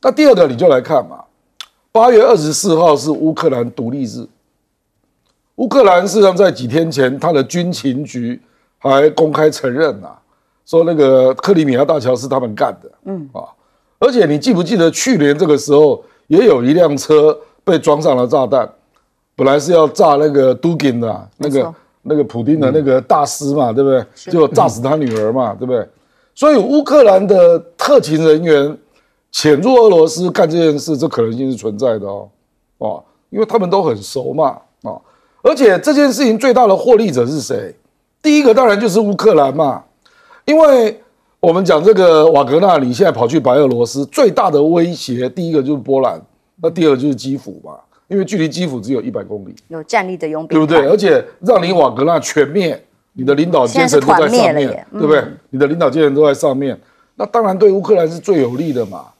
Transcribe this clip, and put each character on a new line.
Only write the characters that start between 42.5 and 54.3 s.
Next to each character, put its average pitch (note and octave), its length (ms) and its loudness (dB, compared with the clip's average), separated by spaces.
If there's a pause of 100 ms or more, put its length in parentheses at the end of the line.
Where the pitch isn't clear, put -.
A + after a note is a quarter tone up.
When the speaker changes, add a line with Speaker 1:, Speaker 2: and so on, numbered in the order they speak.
Speaker 1:
纳， F3+ 180 2
你 B2+ 160 -2
现 C#3+ 100 0
在 E3+ 80 2
跑 A#2 160 -2
去 D3+ 120 0
白 B2 140 0
俄 C#3+ 120 2
罗 A#2+ 180 0
斯， C3+ 220 -6
最 C4 240 0
大 F#3 220 0
的 D3 100 2
威 E3+ 320 0
胁， B2+ 340 -8
第 E3 220 -8
一 - 20 -6
个 D3 120 0
就 C#3+ 100 -4
是 C3+ 80 -8
波 C3+ 200 -2
兰， F#2 200 -4 (400)
那 E3 80 -2
第 E3 160 -2
二 D3+ 60 4
个 C3 60 2
就 C3+ 100 -4
是 C#3 80 -4
基 C3+ 220 -10
辅 F#2 260 -18
嘛， D2+ 160 -20 (280)
因 G3 100 -6
为 F#3+ 80 -2
距 G#3 120 -8
离 D#3+ 100 -2
基 E3+ 200 -6
辅 B2+ 120 -8
只 A2 140 -8
有 A#2 80 -4
一 A#2 80 -10
百 G#2 140 -10
公 F#2+ 240 -14
里， - 80 -20 (140)
Speaker 2:
有 D#3+ 140 -14
战 G3 240 -4
力 F#3 80 -10
的 D#3+ 120 -10
佣 D#3 180 -8
兵 D#3+ 120 -2
团。 D#3 100 2
Speaker 1:
对 D#3+ 100 2
不 C#3+ 60 4
对？ C#3+ 80 0
而 G#3 60 4
且 D#3+ 280 0 (140)
让 F#3+ 220 2
你 F3 120 -4
瓦 D3+ 160 2
格 A#2+ 140 -4
纳 C#3+ 160 0
全 C#3 280 -2
灭， D#3+ 380 -4 (280)
你 B2+ 120 -10
的 C#3 100 2
领 E3 160 -2
导 D3+ 140 2
阶 B3+ 220 0
层 D3 120 4
都 C3+ 80 -2
在 G#3 120 4
上 D#3 100 2
面， A#3 140 2